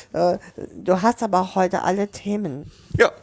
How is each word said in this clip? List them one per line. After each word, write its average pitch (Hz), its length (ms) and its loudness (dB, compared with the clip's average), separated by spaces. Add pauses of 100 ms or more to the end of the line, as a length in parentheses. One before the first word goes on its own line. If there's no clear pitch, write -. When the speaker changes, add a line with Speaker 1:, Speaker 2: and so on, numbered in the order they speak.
(120)
Speaker 1:
äh, 175 260 2 (360)
du 180 260 0
hast 233 220 0
aber 185 200 2
auch 185 120 -6
heute 185 280 2
alle 202 260 0
Themen. 202 640 -6 (260)
Speaker 2:
Ja, - 140 6 (100)